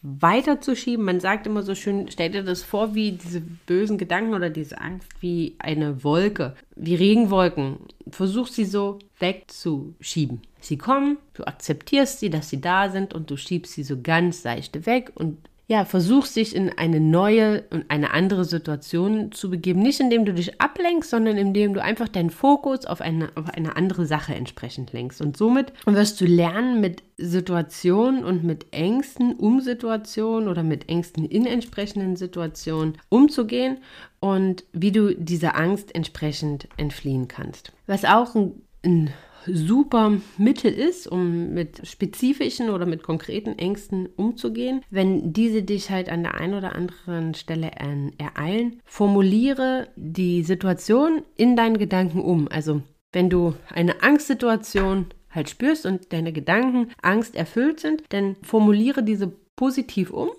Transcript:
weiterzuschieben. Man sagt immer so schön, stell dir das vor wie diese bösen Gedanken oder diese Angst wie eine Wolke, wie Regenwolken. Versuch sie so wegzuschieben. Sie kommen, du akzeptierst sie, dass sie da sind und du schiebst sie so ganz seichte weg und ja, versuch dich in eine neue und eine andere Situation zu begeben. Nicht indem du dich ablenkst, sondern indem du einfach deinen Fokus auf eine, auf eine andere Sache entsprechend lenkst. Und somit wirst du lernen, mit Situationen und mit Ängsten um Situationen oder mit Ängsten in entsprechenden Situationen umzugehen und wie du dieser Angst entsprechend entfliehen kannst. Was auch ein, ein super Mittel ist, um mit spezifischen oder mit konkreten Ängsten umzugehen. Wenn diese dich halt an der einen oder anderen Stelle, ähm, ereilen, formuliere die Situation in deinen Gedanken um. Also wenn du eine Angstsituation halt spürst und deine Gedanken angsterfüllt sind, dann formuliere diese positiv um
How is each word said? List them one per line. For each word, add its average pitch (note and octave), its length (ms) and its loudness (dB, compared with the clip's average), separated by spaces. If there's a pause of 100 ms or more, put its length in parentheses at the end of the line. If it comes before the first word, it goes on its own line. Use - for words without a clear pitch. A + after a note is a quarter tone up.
weiterzuschieben. A#3 1000 0
Man F3+ 160 2
sagt G#3 260 -2
immer G#3+ 160 -2
so G3 120 -4
schön, G3 360 -4
stell E3 200 -2
dir G3+ 140 -4
das F3+ 180 -4
vor G#3+ 320 -2
wie G#3+ 180 0
diese F3 280 -8
bösen F3+ 580 -2
Gedanken F#3+ 360 -2
oder F3 160 -2
diese D#3 300 -10
Angst F#3 280 -12 (120)
wie F3 380 -4
eine D3 460 -2
Wolke, E3 500 0 (220)
wie E3 180 -2
Regenwolken. F#3 840 4 (320)
Versuch G3+ 380 -2
sie - 160 0
so G3+ 340 -2 (200)
wegzuschieben. D3+ 1200 -4 (180)
Sie - 180 -6
kommen, C#4 400 0 (160)
du - 100 -12
akzeptierst - 760 -2
sie, G#3 100 -2
dass D#3 200 -4
sie C#3 100 -6
da F#3+ 300 2
sind F#3+ 240 -4
und D#3+ 160 -8
du C#3+ 60 -6
schiebst E3+ 360 -6
sie D3 120 -8
so C3 160 -6
ganz E3 420 2
seichte C#3 440 -6
weg B3 280 0
und D#3 240 -6 (300)
ja, G#3+ 160 4
versuch A3 440 4
dich A3 260 -2
in F#3+ 240 -2
eine E3 220 2
neue G#3 680 4
und D#3 200 -4
eine D3 220 0
andere F#3 320 2
Situation E3+ 880 -2
zu - 180 -8
begeben. F3+ 320 0
Nicht C#4 160 2
indem A#3 260 4
du G3+ 80 0
dich F3 280 -2
ablenkst, E4+ 500 0
sondern A3 260 2
indem G3+ 380 2
du G3 80 -2
einfach A3+ 240 -2
deinen E3+ 240 0
Fokus C4+ 560 2
auf - 140 -8
eine, D#3+ 340 -4
auf D#3+ 140 -8
eine D#3+ 260 -6
andere F3 320 0
Sache D3 280 -2
entsprechend - 580 -10
lenkst. B2 280 -10
Und D3 160 -4
somit B3+ 360 2 (120)
wirst G#3 360 4
du F#3 40 2
lernen, F3+ 560 4
mit F3+ 220 -2 (140)
Situationen F3+ 1080 0
und F3 200 -2
mit E3 280 -4
Ängsten A#3+ 640 0
um A3+ 260 4
Situationen A3+ 880 -2
oder E3+ 140 -2
mit D#3 260 -2
Ängsten E3+ 360 -2
in A3 220 2
entsprechenden G#3 680 -4
Situationen D#3+ 840 -6 (100)
umzugehen B3+ 680 4 (420)
und F#3+ 420 0 (100)
wie F#3 200 2
du G#3 240 4
dieser E3 400 -2
Angst G3 400 -2
entsprechend D3+ 800 -6
entfliehen C#3 500 -4
kannst. - 460 -14 (160)
Was G3+ 160 0
auch A#3 320 4
ein, G3+ 160 0 (320)
ein E3 260 4 (420)
super G#3+ 600 2 (260)
Mittel G#3+ 340 4
ist, F4 340 -2
um E3+ 480 -2
mit E3+ 320 -8
spezifischen B3 840 -2
oder F3+ 160 -2
mit D#3+ 160 -4
konkreten G3 560 -6
Ängsten F#3 580 -4
umzugehen. A#3+ 720 -4
Wenn F#3+ 420 0
diese A3 300 2
dich G3 280 -4
halt F#3 180 -4
an E3+ 140 -4
der - 120 -4
einen F#3 200 -4
oder G3 200 -6
anderen E3+ 600 -6
Stelle, D#3+ 440 -6
ähm, C#3+ 400 -4
ereilen, G3+ 680 -4
formuliere A3+ 1120 2
die F3 460 -2
Situation F#3+ 800 2 (140)
in B3 200 6
deinen A3+ 220 4
Gedanken F#3 420 0
um. E3 280 2
Also D3+ 340 -2 (300)
wenn F3+ 180 4
du F3 240 2 (180)
eine F3 300 0
Angstsituation A3 1040 2 (240)
halt D3+ 200 -6
spürst D#4 360 0
und F#3 260 -4
deine E3 200 -4
Gedanken A#3 580 0 (120)
angsterfüllt A3+ 800 0
sind, D#4 280 -2
dann G3 340 -2
formuliere A3 600 4
diese G3 300 0 (240)
positiv B3+ 540 -2
um - 280 -4